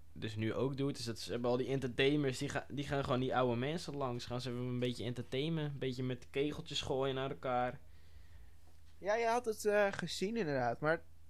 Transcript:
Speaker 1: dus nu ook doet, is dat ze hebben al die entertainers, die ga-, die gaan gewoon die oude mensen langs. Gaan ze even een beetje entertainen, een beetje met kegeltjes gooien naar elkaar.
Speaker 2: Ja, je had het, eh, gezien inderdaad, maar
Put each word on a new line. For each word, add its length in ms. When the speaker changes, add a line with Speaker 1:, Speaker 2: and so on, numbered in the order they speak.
Speaker 1:
dus 220
nu 180
ook 240
doet, 200
is 80
dat 140
ze 120
hebben 180
al 80
die 100
entertainers, 720
die 120
ga-, 220
die 160
gaan 160
gewoon 160
die 160
oude 240
mensen 360
langs. 300
Gaan 160
ze 80
even 120
een 180
beetje 240
entertainen, 600
een 140
beetje 240
met 260
kegeltjes 520
gooien 340
naar 140
elkaar. 500
Speaker 2:
Ja, 180
je 100
had 200
het, 200
eh, 260
gezien 460
inderdaad, 420
maar 220